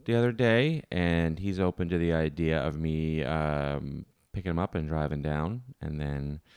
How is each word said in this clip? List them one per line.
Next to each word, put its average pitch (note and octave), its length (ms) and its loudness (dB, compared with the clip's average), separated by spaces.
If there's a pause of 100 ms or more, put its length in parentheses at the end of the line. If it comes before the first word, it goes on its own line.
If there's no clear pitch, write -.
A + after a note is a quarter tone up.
the A#2 100 0
other A#2+ 180 4
day, B2 500 4 (100)
and E2+ 460 2
he's F#2+ 200 -2
open F2+ 300 0
to F2 80 0
the E2+ 160 2
idea D#2+ 480 2
of D2+ 180 -2
me, D#2 460 0
um, C#2+ 800 -2 (300)
picking F#2 160 -4
him E2+ 80 0
up F#2+ 160 -2
and D#2 140 -2
driving D2+ 340 -2
down, D#2 400 -2 (180)
and D2+ 180 -6
then C#2+ 420 -4 (160)